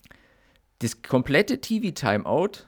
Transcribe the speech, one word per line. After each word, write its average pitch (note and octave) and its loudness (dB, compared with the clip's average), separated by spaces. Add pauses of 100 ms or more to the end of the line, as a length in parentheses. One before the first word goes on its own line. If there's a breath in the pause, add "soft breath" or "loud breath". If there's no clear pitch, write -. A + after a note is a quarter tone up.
(800 soft breath)
das A#2 -4
komplette C3 2
T-V-Timeout, D#3 0